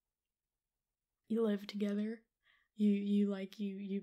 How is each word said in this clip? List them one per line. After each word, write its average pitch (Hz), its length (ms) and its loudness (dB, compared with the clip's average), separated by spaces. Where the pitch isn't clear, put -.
You 226 160 2
live 208 220 0
together. 208 560 -4
You, 208 140 4
you, 202 380 2
like, 196 300 -6
you, 196 180 -4
you 196 260 -4